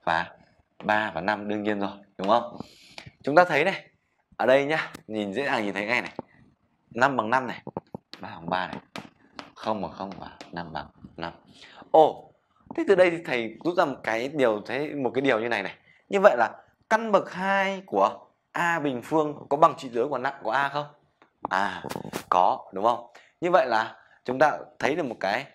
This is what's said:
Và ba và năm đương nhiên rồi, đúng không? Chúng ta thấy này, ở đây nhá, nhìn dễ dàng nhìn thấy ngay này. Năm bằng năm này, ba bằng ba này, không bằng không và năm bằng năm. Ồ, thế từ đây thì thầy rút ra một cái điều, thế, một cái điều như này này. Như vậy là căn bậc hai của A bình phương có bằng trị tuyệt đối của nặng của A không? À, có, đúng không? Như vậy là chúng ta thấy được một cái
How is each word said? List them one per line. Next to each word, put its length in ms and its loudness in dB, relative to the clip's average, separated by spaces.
Và 260 0
ba 300 0
và 60 -4
năm 280 -4
đương 140 -4
nhiên 180 -2
rồi, 100 -4
đúng 100 -4
không? 280 2
Chúng 120 -2
ta 100 8
thấy 200 2
này, 260 -4
ở 100 0
đây 200 6
nhá, 260 -4
nhìn 260 -4
dễ 120 -4
dàng 200 -2
nhìn 100 -4
thấy 120 -4
ngay 160 0
này. 100 -10
Năm 260 2
bằng 140 -2
năm 160 0
này, 160 -10
ba 80 -12
bằng 220 -12
ba 160 -2
này, 100 -10
không 280 -6
bằng 100 -8
không 260 -10
và 120 -14
năm 200 -10
bằng 140 -8
năm. 160 -8
Ồ, 420 4
thế 120 -2
từ 60 8
đây 160 6
thì 140 -6
thầy 400 -4
rút 120 0
ra 80 4
một 180 -4
cái 260 -2
điều, 380 2
thế, 280 -4
một 200 -2
cái 80 0
điều 180 4
như 80 -4
này 140 -2
này. 140 -8
Như 120 0
vậy 160 8
là 160 2
căn 220 2
bậc 200 2
hai 540 -2
của 400 0
A 260 0
bình 260 -2
phương 440 -2
có 80 0
bằng 220 6
trị 100 -12
tuyệt 80 -8
đối 120 0
của 100 -4
nặng 240 -6
của 80 -4
A 180 0
không? 180 -6
À, 320 -2
có, 420 2
đúng 120 -6
không? 220 0
Như 100 -2
vậy 160 6
là 300 0
chúng 140 -4
ta 200 4
thấy 180 0
được 100 -2
một 140 -8
cái 340 -2